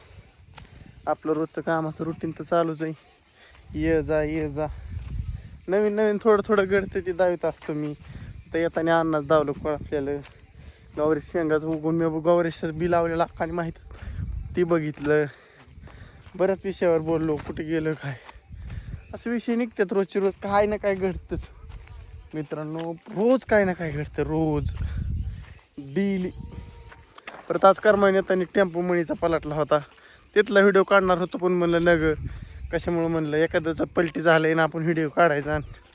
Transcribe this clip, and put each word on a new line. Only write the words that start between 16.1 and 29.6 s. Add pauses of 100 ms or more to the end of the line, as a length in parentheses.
बऱ्याच
विषयावर
बोललो,
कुठे
गेलो
काय. (960)
असं
विषय
निघतात
रोजचे
रोज,
काय
ना
काय
घडतंच. (840)
मित्रांनो,
रोज
काय
ना
काय
घडतं,
रोज. (1040)
डेली. (1200)
परत
आज
करमाईने
त्यांनी
टेम्पो
मणीचा
पलटला
होता. (560)